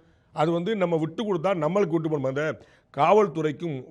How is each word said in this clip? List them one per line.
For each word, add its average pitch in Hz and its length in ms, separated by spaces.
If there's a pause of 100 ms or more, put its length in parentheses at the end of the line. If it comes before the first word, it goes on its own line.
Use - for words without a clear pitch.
(320)
அது 160 200
வந்து 175 240
நம்ம 175 220
விட்டு 175 380
கொடுத்தா 170 120
நம்மளுக்கு 180 420
விட்டு 160 200
போடணும். 143 180
அந்த 139 300 (400)
காவல்துறைக்கும் 156 920